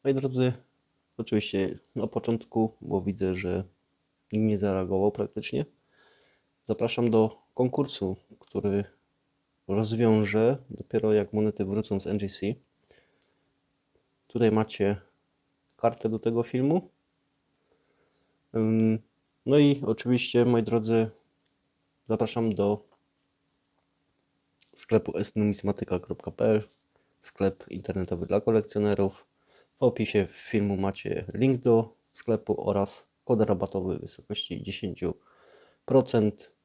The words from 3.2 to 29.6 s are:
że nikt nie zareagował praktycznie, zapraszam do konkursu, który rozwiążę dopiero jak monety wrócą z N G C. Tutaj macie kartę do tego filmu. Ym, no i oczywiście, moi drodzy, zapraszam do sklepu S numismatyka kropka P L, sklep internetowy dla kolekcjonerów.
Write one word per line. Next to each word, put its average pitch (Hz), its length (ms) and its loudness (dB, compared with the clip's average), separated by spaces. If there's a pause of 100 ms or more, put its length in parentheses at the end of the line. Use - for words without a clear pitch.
że 92 280 -4 (680)
nikt 107 140 0
nie 107 120 2
zareagował 95 540 0
praktycznie, 107 540 -6 (1000)
zapraszam 117 460 0
do 110 300 2 (120)
konkursu, 127 640 -2 (220)
który 98 440 -2 (840)
rozwiążę 110 920 2 (120)
dopiero 107 440 -2
jak 104 200 0
monety 107 320 0
wrócą 101 360 -4
z - 60 -8
N 104 100 -2
G 98 120 -4
C. - 160 -8 (1800)
Tutaj 113 240 4
macie 104 500 0 (760)
kartę - 320 0
do 113 100 -2
tego 117 240 0
filmu. 143 460 0 (1700)
Ym, 110 440 2 (460)
no 135 120 4
i 143 280 4
oczywiście, 120 600 2
moi 117 180 4
drodzy, 113 460 0 (1000)
zapraszam 113 480 -2
do 101 280 0 (1900)
sklepu - 420 0
S - 180 -4
numismatyka 101 640 -2
kropka - 320 -10
P - 140 -2
L, 107 180 2 (560)
sklep - 520 -6
internetowy 90 540 -6
dla 104 160 0
kolekcjonerów. 104 840 0 (540)